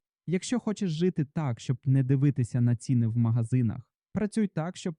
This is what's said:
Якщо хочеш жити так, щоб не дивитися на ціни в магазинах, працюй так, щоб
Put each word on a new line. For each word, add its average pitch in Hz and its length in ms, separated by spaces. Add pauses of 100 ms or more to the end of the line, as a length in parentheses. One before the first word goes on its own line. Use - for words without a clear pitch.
(260)
Якщо 185 340
хочеш 208 300
жити 165 340
так, 131 360
щоб - 240
не 135 180
дивитися 131 580
на 120 160
ціни 120 300
в 110 100
магазинах, 117 760 (220)
працюй 208 340
так, 170 300
щоб 175 220